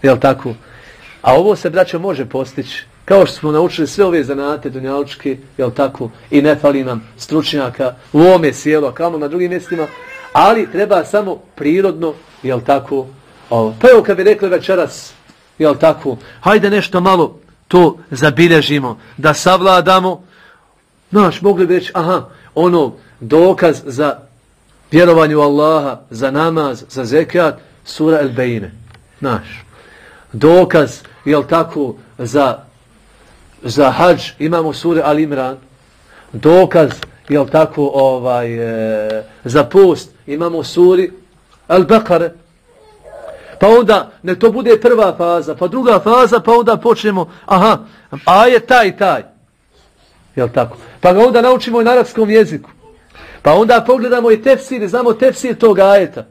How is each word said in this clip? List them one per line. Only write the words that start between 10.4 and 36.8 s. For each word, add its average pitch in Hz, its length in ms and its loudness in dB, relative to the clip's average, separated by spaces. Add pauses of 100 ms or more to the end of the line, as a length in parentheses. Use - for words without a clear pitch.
treba 185 320 -2
samo 196 380 -6 (120)
prirodno, 160 600 -2 (280)
jel 127 180 -4
tako, 131 460 -4 (440)
ovo. 113 300 -2
Pa 247 100 4
evo 233 120 8
kad 233 140 -2
bi 180 80 -4
rekli 202 240 2
večeras, 175 640 -4 (460)
jel 151 160 2
tako, 147 420 -2 (240)
hajde 202 300 0
nešto 196 300 -2
malo 180 400 0 (280)
to 175 300 2 (120)
zabilježimo, 143 880 0 (180)
da 147 180 0
savladamo, 185 880 0 (880)
znaš, 190 320 0
mogli 185 240 0
bi 170 80 0
reći, 180 200 -4
„Aha, 175 340 -4 (260)
ono, 165 400 0 (260)
dokaz 160 680 2
za 139 320 -4 (720)
vjerovanje 160 460 4
u 151 40 2
Allaha, 147 600 0 (100)
za 123 200 -6
namaz, 151 580 -4
za 131 160 -10
zekat, 156 540 -2 (260)
sura 156 360 -2
El 139 80 -2
Bejine.” 117 440 -6 (460)
Znaš, - 460 -8 (680)
dokaz, 156 680 2 (240)
jel 143 180 0
tako, 156 520 -4 (240)
za 123 400 -2 (1080)
za 131 260 2
hadž 160 480 0
imamo 160 340 -4
sure 165 320 -2
Al 151 140 0
Imran, 135 380 -4 (760)
dokaz, 160 580 4 (380)